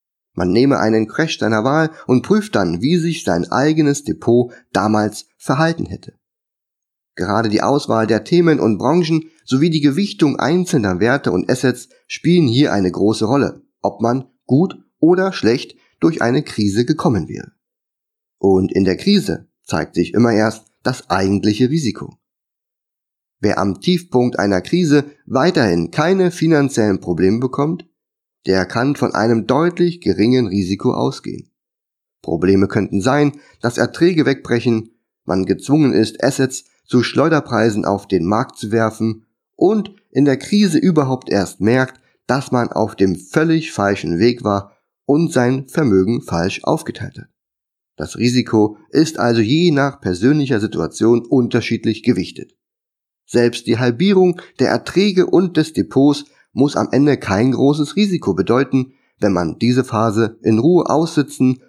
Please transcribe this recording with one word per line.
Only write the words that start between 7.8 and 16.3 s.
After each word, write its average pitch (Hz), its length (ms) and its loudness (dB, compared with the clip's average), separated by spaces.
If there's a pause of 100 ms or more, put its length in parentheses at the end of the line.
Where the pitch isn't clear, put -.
der 107 160 0
Themen 170 380 2
und 107 160 2
Branchen 156 480 0 (180)
sowie 139 260 0
die 160 120 0
Gewichtung 147 560 0
einzelner 123 640 0
Werte 123 320 0
und - 180 -2
Assets 127 380 -2 (180)
spielen 170 400 2
hier 123 240 2
eine 95 180 0
große 107 360 0
Rolle, 120 360 -2 (200)
ob - 180 -4
man 123 300 -2 (160)
gut 165 360 0 (180)
oder 180 340 2
schlecht - 420 -2 (240)
durch 82 220 0
eine 131 220 0